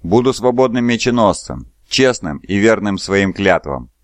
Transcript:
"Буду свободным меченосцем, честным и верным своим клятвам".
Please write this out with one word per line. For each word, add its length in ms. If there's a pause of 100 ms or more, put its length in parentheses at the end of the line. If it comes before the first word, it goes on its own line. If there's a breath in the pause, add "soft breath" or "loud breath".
"Буду 320
свободным 520
меченосцем, 800 (200)
честным 500
и 180
верным 420
своим 360
клятвам". 560 (140)